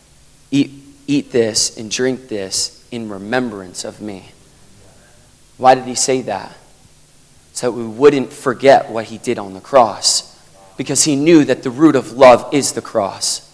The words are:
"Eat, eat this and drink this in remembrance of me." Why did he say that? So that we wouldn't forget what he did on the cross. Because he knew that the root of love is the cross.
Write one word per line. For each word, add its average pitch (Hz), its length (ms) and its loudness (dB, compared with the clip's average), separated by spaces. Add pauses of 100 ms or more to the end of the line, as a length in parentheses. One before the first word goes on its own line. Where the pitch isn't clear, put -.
(500)
"Eat, 139 220 -2 (340)
eat 143 240 -4
this 113 460 -2
and 110 120 -12
drink 127 380 -4
this - 640 -8
in 117 180 -10
remembrance 101 760 -8
of 104 160 -14
me." 101 320 -14 (1300)
Why 127 160 6
did 127 100 -4
he 123 100 -8
say 131 260 -2
that? 104 340 -10 (1000)
So 127 160 -4
that - 20 -4
we 117 140 -8
wouldn't 127 440 2
forget 131 600 2
what 110 160 -6
he 113 100 -14
did 110 220 -6
on 98 160 -12
the 95 60 -18
cross. - 760 0 (400)
Because 135 280 -4
he 147 120 0
knew 151 280 6
that 123 180 -2
the 135 80 -6
root 139 260 4
of 107 160 -4
love 123 400 6
is 139 200 0
the 117 100 -8
cross. - 580 -6 (140)